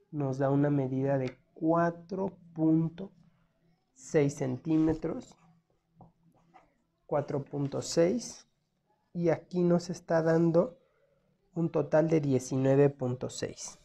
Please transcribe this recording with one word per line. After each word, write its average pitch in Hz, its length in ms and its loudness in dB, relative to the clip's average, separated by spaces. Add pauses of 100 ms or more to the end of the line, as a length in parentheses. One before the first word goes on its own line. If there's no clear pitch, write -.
(120)
nos 135 260 -4
da 139 120 2
una 143 200 2
medida 135 480 0
de 127 180 -6 (160)
cuatro 170 840 -2 (160)
punto 160 560 0 (840)
seis 143 420 -2
centímetros, 160 1040 -2 (1700)
cuatro 143 380 -4
punto 135 380 -6
seis, - 640 -2 (640)
y 170 180 0
aquí 175 340 -2
nos 175 260 2
está 165 320 -2
dando 165 560 2 (760)
un 165 160 -2
total 156 380 2
de 160 120 2
diecinueve 135 720 2
punto 123 400 -6
seis. - 540 -12